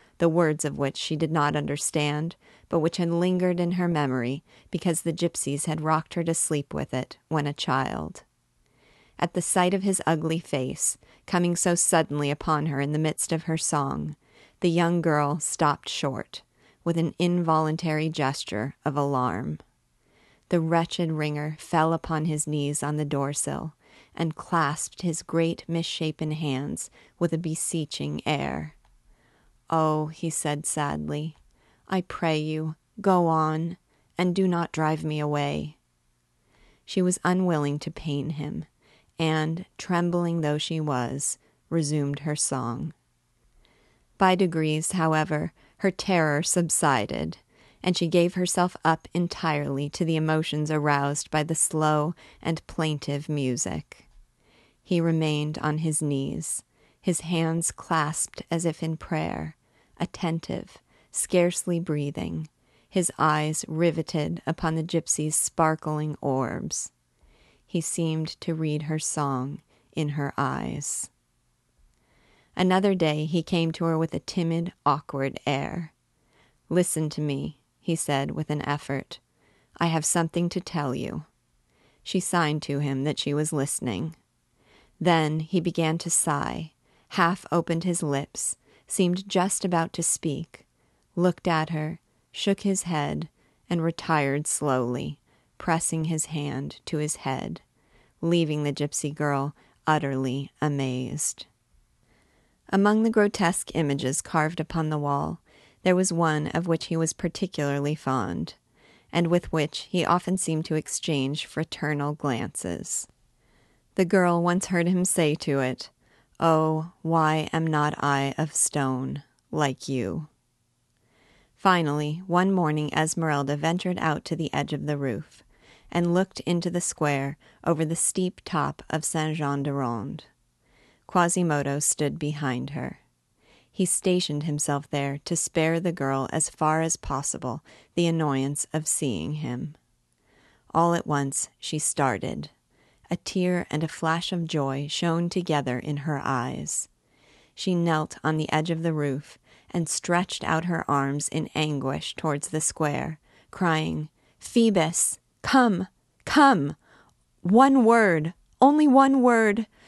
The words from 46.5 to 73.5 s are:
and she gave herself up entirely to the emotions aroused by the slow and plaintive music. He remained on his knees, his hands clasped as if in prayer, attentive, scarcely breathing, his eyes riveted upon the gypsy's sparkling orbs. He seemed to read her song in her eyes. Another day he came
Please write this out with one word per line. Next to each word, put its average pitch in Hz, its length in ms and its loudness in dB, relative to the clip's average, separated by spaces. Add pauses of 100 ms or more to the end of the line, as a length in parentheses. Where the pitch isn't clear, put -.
and 180 140 2
she 175 100 0
gave 170 280 4
herself 180 500 0
up 165 280 2
entirely 147 800 -2
to - 140 -2
the 165 100 0
emotions 156 560 0
aroused 147 600 0
by 151 120 2
the 160 120 -2
slow 156 600 2 (260)
and - 280 -4
plaintive 147 600 -2
music. 135 800 -4 (800)
He 175 160 0
remained 156 580 2
on 151 200 -2
his 156 220 0
knees, 143 640 -4 (380)
his 180 220 -2
hands 165 500 0
clasped - 720 -4 (100)
as 170 120 -2
if 165 200 -2
in 160 120 -2
prayer, 156 600 -4 (420)
attentive, - 800 -4 (320)
scarcely 175 720 2
breathing, 156 680 -4 (400)
his 180 300 0
eyes 151 480 2
riveted 160 800 0
upon 160 300 -2
the 160 80 -2
gypsy's 156 500 -2
sparkling 156 840 0
orbs. 135 720 -4 (720)
He 175 140 -2
seemed 160 640 -4
to 165 120 -2
read 156 280 -2
her 156 180 -4
song 139 600 -4 (320)
in 151 180 -2
her 143 280 -4
eyes. - 720 -4 (1400)
Another 190 400 4
day 151 300 2
he 160 180 0
came 165 300 0